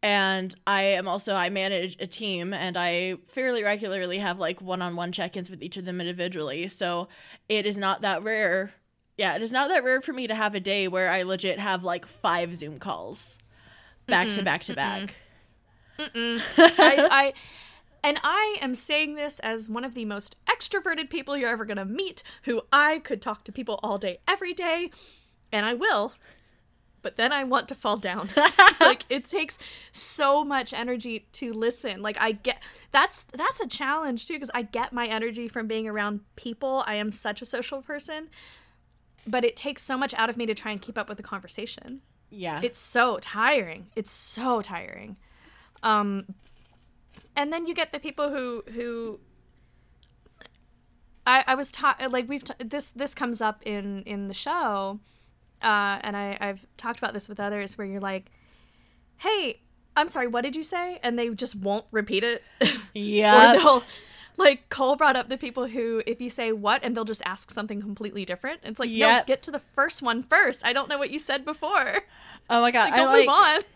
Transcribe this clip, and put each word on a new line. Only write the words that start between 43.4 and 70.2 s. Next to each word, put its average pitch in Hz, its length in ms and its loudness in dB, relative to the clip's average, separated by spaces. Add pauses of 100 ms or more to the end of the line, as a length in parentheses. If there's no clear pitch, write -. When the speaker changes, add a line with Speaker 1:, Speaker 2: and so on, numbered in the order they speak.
Speaker 2:
It's 214 160 -6
so 240 500 -2
tiring. 190 540 -12 (680)
Um, 202 520 0 (1040)
and 285 160 -2
then 330 140 -6
you 339 80 -6
get 330 180 -2
the 294 80 -10
people 294 300 -4
who, 247 320 -6 (100)
who 233 480 -10 (2000)
I, 254 200 6
I 262 80 4
was 269 160 -2
ta-, 277 260 0 (140)
like, 247 180 -2
we've 277 160 -8
t-, 254 100 -12 (100)
this, 269 260 -4
this 277 240 -6
comes 240 260 -4
up 214 240 -2
in, 202 400 -6
in 202 240 -8
the 196 60 -10
show, 208 640 -4 (640)
uh, 202 380 2
and 208 160 -6
I, 202 240 -6
I've 196 260 -8 (100)
talked 233 220 -8
about 233 140 -6
this 202 160 -8
with 208 120 -14
others, 202 360 -6
where 208 100 -8
you're 196 140 -8
like, 190 300 -6 (880)
"Hey, 381 420 -2 (360)
I'm 302 120 2
sorry, 254 200 -2
what 240 140 -2
did 269 140 -4
you 320 60 -6
say?" 359 400 -6
And 240 160 -2
they 240 120 -2
just 233 260 -6
won't 202 340 -2
repeat 208 340 0
it. 233 180 -2 (180)
<laughs> 214 120 4 (220)
Speaker 1:
Yep. 208 400 4 (200)
Speaker 2:
Or - 40 8
they'll, 262 260 6 (540)
like, 285 320 6
Cole 277 260 2
brought 285 180 6
up 247 140 0
the 262 80 -4
people 240 300 -6
who, 226 400 -2
if 233 140 -4
you 247 100 -6
say, 226 220 -2
"What?" 214 300 2
and 233 140 -2
they'll 226 80 -4
just 214 220 -6
ask 185 240 -6
something 208 300 -6
completely 202 440 -8
different. 247 400 -8
It's 226 160 -8
like, 240 100 -2
Speaker 1:
Yep. 220 320 6
Speaker 2:
"No, - 40 -4
get 262 160 2
to - 80 -10
the 285 80 -6
first - 440 -2
one 240 200 0